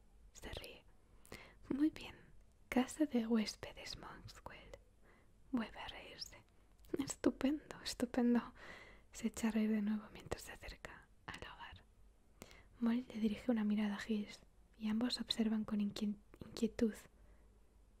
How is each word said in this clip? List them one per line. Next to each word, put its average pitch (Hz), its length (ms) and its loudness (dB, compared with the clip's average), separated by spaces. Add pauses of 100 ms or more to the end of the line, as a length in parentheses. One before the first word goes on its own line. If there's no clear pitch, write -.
(340)
Se - 180 -10
ríe. - 320 -10 (840)
Muy 285 220 4
bien, - 240 -8 (540)
casa 262 380 2
de 233 200 0
huéspedes - 720 0
Monkswell. - 800 -14 (720)
Vuelve - 300 -4
a - 80 -10
reírse. - 480 -12 (680)
Estupendo, - 800 0
estupendo. 240 560 4 (720)
Se - 160 -2
echa 226 200 0
a - 20 4
reír 214 200 4
de 214 120 4
nuevo 214 300 2
mientras - 300 -8
se - 100 -12
acerca - 560 -14 (180)
al - 140 -8
hogar. - 420 -12 (960)
Molly 240 340 4
le 226 80 -6
dirige 208 300 2
una 220 140 4
mirada 208 320 4
a - 20 -6
Giles 208 420 -2 (380)
y 220 100 0
ambos 226 320 2
observan 220 440 2
con 208 160 0
inquien-, 208 380 0 (280)
inquietud - 480 2 (1080)